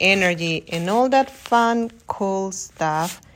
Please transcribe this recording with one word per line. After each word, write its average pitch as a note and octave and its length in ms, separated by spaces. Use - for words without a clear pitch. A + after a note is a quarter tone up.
energy F3 680
and E3+ 200
all A#3 220
that C4+ 200
fun, A#3 600
cool F#3+ 460
stuff D#3+ 680